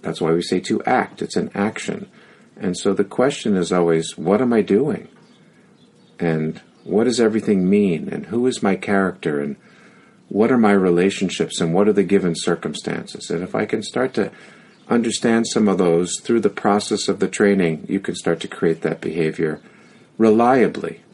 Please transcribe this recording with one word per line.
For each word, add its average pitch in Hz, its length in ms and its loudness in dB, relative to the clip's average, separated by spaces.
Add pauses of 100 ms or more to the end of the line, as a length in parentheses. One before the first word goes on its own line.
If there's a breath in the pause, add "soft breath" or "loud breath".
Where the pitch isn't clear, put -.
That's - 180 -6
why 82 120 2
we 85 100 2
say 90 180 -2
to - 220 -2
act. 110 400 -2
It's - 140 -6
an - 180 -2
action. - 540 -4 (520 soft breath)
And 92 160 -4
so 101 160 -2
the 98 120 0
question 123 520 0
is 87 160 0
always, 85 460 0
what 95 240 0
am 123 100 0
I 110 80 4
doing? 104 480 0 (1120 soft breath)
And 80 400 -2 (240)
what 104 200 2
does 120 160 0
everything 107 500 2
mean? 98 420 2
And 76 140 -8
who 120 200 -2
is 123 160 -2
my 98 140 2
character? 92 640 -2
And 71 160 -6 (720 soft breath)
what 113 240 2
are 123 60 4
my 104 140 6
relationships? 92 880 2
And 82 120 0
what 101 160 2
are 107 60 2
the 101 80 2
given 90 320 0
circumstances? - 960 -6
And 85 120 -4
if - 120 -8
I 110 100 -2
can 110 180 -4
start 127 320 -4
to 107 160 -2 (600 loud breath)
understand 113 560 2
some 107 220 2
of 92 100 2
those 90 420 2
through 117 200 0
the 101 100 2
process 104 580 -2
of 92 100 -2
the 92 100 0
training, 95 600 2
you 98 100 -2
can 87 160 -6
start - 260 -2
to - 80 -10
create 82 340 -2
that 78 180 -4
behavior 80 600 -2 (580 loud breath)
reliably. 110 840 4 (140)